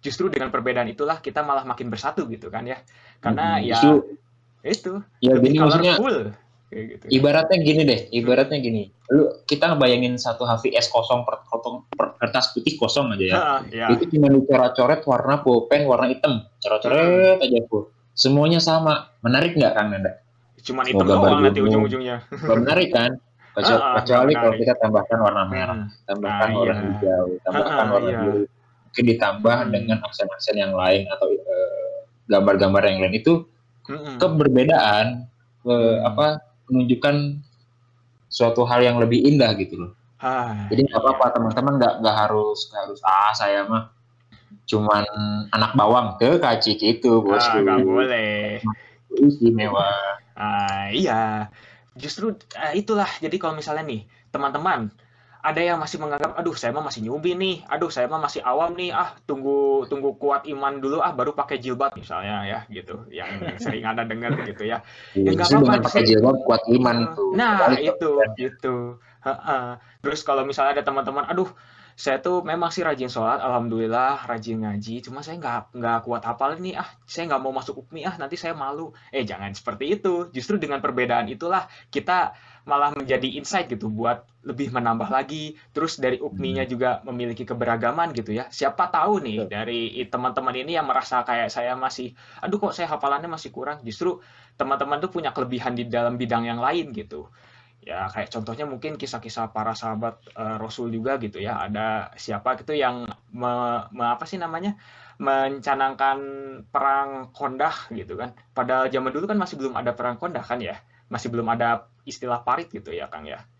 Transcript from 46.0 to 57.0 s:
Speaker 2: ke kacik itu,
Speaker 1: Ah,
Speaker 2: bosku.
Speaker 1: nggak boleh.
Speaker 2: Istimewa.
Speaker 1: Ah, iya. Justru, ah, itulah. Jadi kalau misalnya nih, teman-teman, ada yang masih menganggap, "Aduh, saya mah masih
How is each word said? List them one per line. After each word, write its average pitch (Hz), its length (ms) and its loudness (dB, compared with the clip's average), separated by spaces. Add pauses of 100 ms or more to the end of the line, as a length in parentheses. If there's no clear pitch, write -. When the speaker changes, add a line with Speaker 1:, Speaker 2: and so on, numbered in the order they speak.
Speaker 2:
ke 151 240 4
kacik 113 400 2
itu, 113 400 4
Speaker 1:
Ah, 107 80 -2
Speaker 2:
bosku. 110 320 4
Speaker 1:
nggak 101 240 4
boleh. 107 800 0 (480)
Speaker 2:
Istimewa. 113 760 4 (460)
Speaker 1:
Ah, 101 560 -2
iya. 110 600 -2 (440)
Justru, 160 400 -6 (240)
ah, 151 160 -6
itulah. 208 320 0 (160)
Jadi 160 160 -4
kalau 165 160 -4
misalnya 156 320 -6
nih, 110 160 -8 (320)
teman-teman, 147 560 -2 (540)
ada 156 160 0
yang 170 160 0
masih 156 240 -8
menganggap, 151 400 -4
"Aduh, 165 160 -4
saya 120 160 -4
mah 147 160 -6
masih 117 160 -8